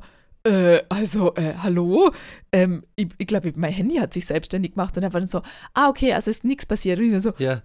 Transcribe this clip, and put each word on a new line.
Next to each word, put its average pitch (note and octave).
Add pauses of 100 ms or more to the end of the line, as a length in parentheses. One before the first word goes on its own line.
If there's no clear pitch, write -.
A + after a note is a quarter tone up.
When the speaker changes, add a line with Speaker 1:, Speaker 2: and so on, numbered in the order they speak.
(460)
Speaker 1:
„Äh, F3+
also, G3+
äh, D#3
hallo? F3+ (400)
Ähm, F#3 (120)
ich, F#3+
ich F#3+
glaub, F#3+
ich, D#3
mein D#3+
Handy G3+
hat B3
sich F3
selbstständig E3+
gemacht.“ F#3
Und F3+
er F#3+
war F3
dann F#3
so, F3+ (320)
„Ah, C#4
okay, C4+
also -
ist A3
nix C4+
passiert.“ F#3
Und A#3
ich F#3+
so, G#3+
Speaker 2:
Ja. C3